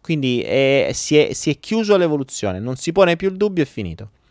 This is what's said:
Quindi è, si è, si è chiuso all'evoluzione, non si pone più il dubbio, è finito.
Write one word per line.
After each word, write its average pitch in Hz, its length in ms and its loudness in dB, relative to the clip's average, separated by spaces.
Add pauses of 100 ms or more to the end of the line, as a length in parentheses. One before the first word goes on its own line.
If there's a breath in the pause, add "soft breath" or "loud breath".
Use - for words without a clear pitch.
Quindi 131 420 -2
è, 135 500 2
si - 240 0
è, 147 160 4
si - 180 -4
è 143 80 -2
chiuso 214 360 0
all'evoluzione, 139 680 -2
non 123 160 -8
si - 160 -6
pone 175 240 4
più 190 120 -2
il 190 80 -8
dubbio, 190 280 0
è - 20 -10
finito. 101 440 -10 (200)